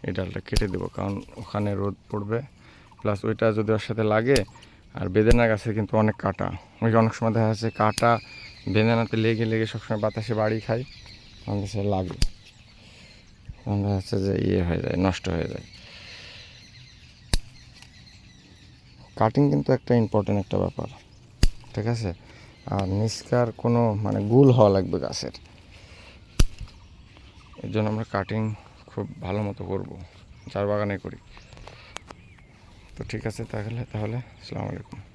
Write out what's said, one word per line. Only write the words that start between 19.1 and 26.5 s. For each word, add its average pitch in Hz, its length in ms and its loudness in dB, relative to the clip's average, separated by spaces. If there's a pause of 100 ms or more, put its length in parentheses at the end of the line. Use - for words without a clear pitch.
কাটিং 113 320 4
কিন্তু 143 260 0
একটা - 160 0 (100)
ইম্পর্টেন্ট 104 400 0
একটা 95 200 -4
ব্যাপার, - 260 -6 (840)
ঠিক 107 200 -2
আছে। 110 160 -4 (640)
আর 98 120 0 (120)
নিষ্কার 117 480 0 (140)
কোনো 120 200 2 (240)
মানে 101 140 0 (140)
গুল 135 140 10 (100)
হওয়া 107 180 10
লাগবে 92 300 2
গাছের, - 300 -6 (2250)